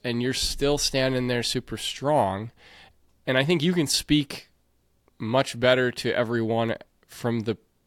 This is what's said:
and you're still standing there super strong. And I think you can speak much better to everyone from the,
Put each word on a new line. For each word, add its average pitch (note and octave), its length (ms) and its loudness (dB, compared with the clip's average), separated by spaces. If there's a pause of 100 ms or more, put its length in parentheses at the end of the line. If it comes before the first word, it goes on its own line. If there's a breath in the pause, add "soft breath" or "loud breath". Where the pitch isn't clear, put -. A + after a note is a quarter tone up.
and A#2+ 180 -2
you're B2+ 120 -2
still C#3+ 440 0
standing C3 500 0
there A#2+ 160 -2
super A#2 340 -4
strong. A#2 720 0 (760 soft breath)
And C3 120 2
I C3+ 80 4
think E3 180 2
you F3+ 80 2
can E3+ 160 0
speak - 640 0 (680)
much B2 400 0
better B2+ 340 4
to - 220 -2
everyone A2+ 640 0 (320)
from A#2 340 -2
the, G#2+ 160 -2 (300)